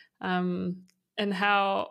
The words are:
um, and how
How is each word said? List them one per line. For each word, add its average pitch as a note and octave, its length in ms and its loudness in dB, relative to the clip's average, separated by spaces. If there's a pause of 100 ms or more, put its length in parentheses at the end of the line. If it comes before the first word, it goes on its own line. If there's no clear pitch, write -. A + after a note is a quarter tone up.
(220)
um, F3+ 640 -2 (340)
and G3+ 160 0
how G3 560 2